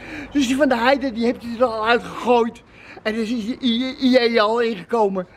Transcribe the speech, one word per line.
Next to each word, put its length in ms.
Dus 160
die 80
Van 140
der 100
Heijden, 340
die 120
heeft 180
hij 120
er 100
al 220
uitgegooid. 760
En 100
dus 180
is 140
die 160
I-, 400
I-, 160
I 180
E 40
al 220
ingekomen. 760